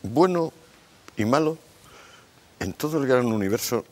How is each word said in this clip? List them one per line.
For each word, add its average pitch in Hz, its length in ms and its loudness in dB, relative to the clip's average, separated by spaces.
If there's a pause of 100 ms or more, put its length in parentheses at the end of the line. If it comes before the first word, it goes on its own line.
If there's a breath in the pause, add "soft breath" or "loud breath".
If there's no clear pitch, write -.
bueno 165 480 0 (640)
y 110 80 -2
malo, 156 340 2 (1000 loud breath)
en 92 140 -6
todo 151 240 -4
el 139 100 0
gran 127 200 4
universo 110 640 -2